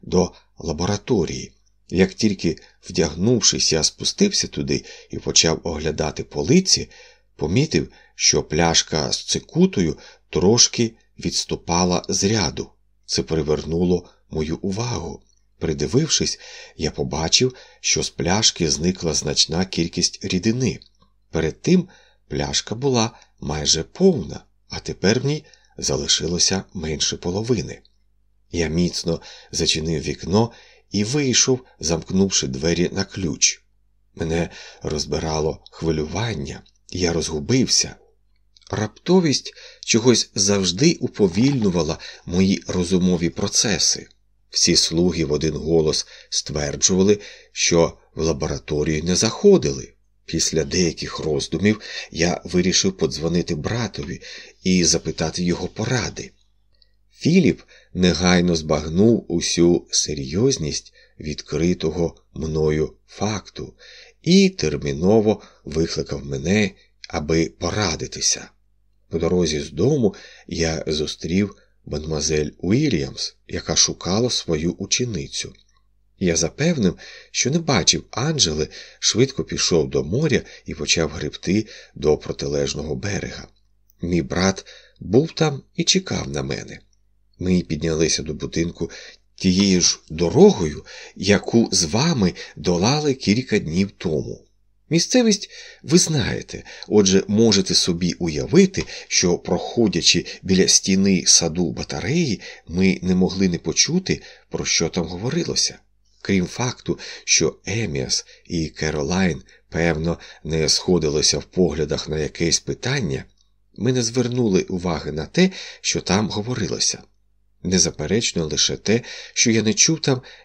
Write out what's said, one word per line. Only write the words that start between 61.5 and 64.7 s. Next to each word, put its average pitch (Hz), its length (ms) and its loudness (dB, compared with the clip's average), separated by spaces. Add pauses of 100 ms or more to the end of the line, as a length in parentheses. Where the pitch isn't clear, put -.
мною 78 600 -2 (140)
факту - 640 -8 (480)
і 190 280 6
терміново 92 920 2 (220)